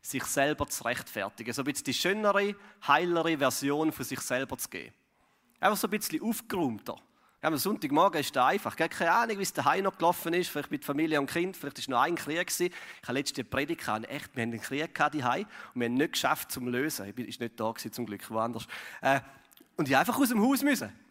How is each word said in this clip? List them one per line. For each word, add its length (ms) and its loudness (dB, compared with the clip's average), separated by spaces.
Sich 220 -6
selber 440 2
zu 160 -8
rechtfertigen. 680 -4
So 80 -4
ein 40 -2
bisschen 200 -4
die 80 -2
schönere, 600 2
heilere 500 4
Version 540 2
von 120 -8
sich 180 -6
selber 360 -4
zu 100 -6
geben. 260 -12
Einfach 180 4
so 100 -2
ein 40 -2
bisschen 320 -4
aufgeräumter. 720 -2
Ja, 60 2
am 80 0
Sonntagmorgen 600 2
ist 160 -4
das 100 6
einfach. 300 2
Gell? 140 2
Keine 220 0
Ahnung, 260 2
wie 60 -2
es 100 -4
daheim 300 2
noch 140 0
gelaufen 360 2
ist. 160 2
Vielleicht 220 -6
mit 120 -6
Familie 360 2
und 100 0
Kind. 260 -2
Vielleicht 320 -10
war 100 0
noch 60 6
ein 120 2
Krieg 320 -2
gewesen. 260 0
Ich 60 -14
habe 100 0
letzte 260 -4
Predigt 380 -2
gehabt. 280 -4
Echt, 260 -10
wir 60 -2
haben 100 -2
einen 100 -8
Krieg 320 -4
gehabt 220 2
daheim 300 0
und 60 -2
wir 40 2
haben 80 0
nicht 200 2
geschafft, 380 0
zum 140 -6
zu 40 -2
lösen. 380 -2
Ich 80 -12
bin, 120 -8
ist 120 -12
nicht 200 -6
da 100 0
gewesen, 220 -8
zum 140 -6
Glück, 240 -10
woanders. 380 -2
Äh, 200 4
und 100 2
ich 80 6
einfach 240 4
aus 100 6
dem 120 2
Haus 220 4
müssen. 280 2